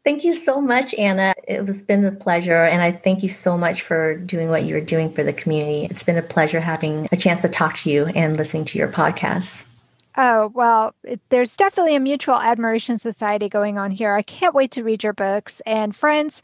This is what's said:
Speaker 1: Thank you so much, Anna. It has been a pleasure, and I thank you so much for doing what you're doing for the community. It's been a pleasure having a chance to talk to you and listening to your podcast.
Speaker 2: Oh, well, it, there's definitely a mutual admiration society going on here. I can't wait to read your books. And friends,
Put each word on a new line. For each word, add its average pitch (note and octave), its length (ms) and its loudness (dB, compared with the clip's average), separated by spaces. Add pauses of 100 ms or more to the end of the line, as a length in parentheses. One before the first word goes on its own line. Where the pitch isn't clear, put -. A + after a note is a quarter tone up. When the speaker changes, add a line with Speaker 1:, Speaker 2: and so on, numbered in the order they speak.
Speaker 1:
Thank D4 200 0
you E4+ 100 4
so C#4+ 260 0
much, B3+ 360 0
Anna. F#3+ 400 2 (120)
It G3 200 -4
has G3 160 -6
been G3+ 200 4
a F#3+ 80 2
pleasure, F3 520 2
and E3+ 180 4
I F3 120 2
thank F#3+ 280 0
you F#3+ 80 0
so F3+ 260 -2
much F3 280 -2
for D#3+ 340 0
doing E3+ 320 -4
what D#3 160 0
you're D#3 160 -2
doing D#3+ 320 0
for D3+ 100 0
the C#3+ 100 -2
community. D3+ 540 -2
It's - 140 -10
been E3+ 160 0
a D#3+ 60 -2
pleasure E3 360 0
having D#3 520 -4
a F#3 40 0
chance F3+ 260 2
to E3+ 60 2
talk - 280 0
to - 160 -2
you C#3+ 240 2
and D#3 220 2
listening D#3 280 -4
to - 140 -6
your - 80 0
podcast. - 800 -2 (500)
Speaker 2:
Oh, A#3 400 4
well, A#3 480 2
it, B3 260 -8
there's B3 260 2
definitely F4+ 400 2
a C#4 40 2
mutual C4+ 420 0
admiration A3+ 560 0
society G#3 520 -2
going G#3 280 0
on G3 140 -4
here. G3+ 240 0
I G#3 80 0
can't - 320 0
wait C4+ 160 2
to A#3+ 120 -8
read A3 200 -2
your G#3+ 100 0
books. G3+ 540 -4
And G#3+ 280 -2
friends, D4+ 480 0